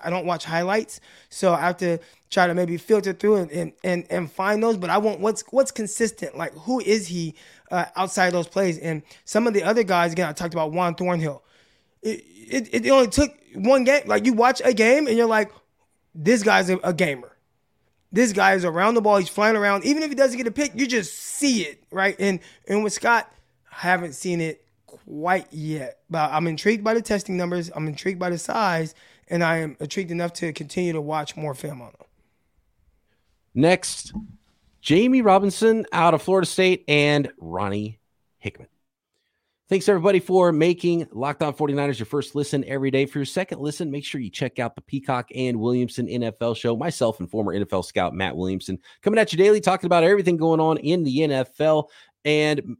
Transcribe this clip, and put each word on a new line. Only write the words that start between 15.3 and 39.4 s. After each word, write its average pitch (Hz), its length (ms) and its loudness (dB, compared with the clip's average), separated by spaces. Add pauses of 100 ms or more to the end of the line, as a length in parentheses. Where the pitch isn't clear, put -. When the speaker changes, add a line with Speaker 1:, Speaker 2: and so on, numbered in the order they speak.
Speaker 1:
"This 202 280 2
guy's 190 260 4
a, 185 80 2
a 180 160 -2
gamer. 139 420 -4 (760)
This 226 200 2
guy 190 220 4
is 190 100 0
around 180 300 0
the 233 80 2
ball. 208 160 4
He's 185 120 -2
flying 214 260 2
around." 202 280 0
Even 294 200 0
if 311 60 -4
he 285 60 -8
doesn't 247 220 2
get 247 100 -4
a 226 40 -2
pick, 285 240 -4
you 262 120 0
just 226 260 -4
see 254 500 -2
it, 143 280 -12
right? 190 280 0
And, 190 200 0 (280)
and 208 160 0
with 208 100 -4
Scott, - 360 0 (420)
I - 80 -20
haven't 175 340 0
seen 175 260 -4
it 160 240 -6 (220)
quite 165 680 -4
yet. 151 480 -8 (100)
But 151 220 0
I'm 156 160 0
intrigued 202 360 0
by 220 100 0
the 233 80 0
testing 196 340 -4
numbers. 175 400 -4
I'm 156 120 -4
intrigued 175 320 -6
by 180 100 -4
the 175 80 -2
size, 170 580 -2 (320)
and 170 160 -2
I 165 140 2
am 156 220 -6
intrigued 170 320 -8
enough 170 220 -4
to 170 200 -6
continue 170 400 -4
to 156 80 -4
watch 151 340 -6
more 151 200 -8
film 139 260 -12
on 117 80 -20
him. - 60 -20 (1600)
Speaker 2:
Next, - 580 0 (680)
Jamie 247 420 4
Robinson 202 680 4
out 170 220 4
of 156 80 0
Florida 190 240 2
State 185 420 0
and 147 420 2 (100)
Ronnie 101 600 -6 (380)
Hickman. - 300 -12 (1000)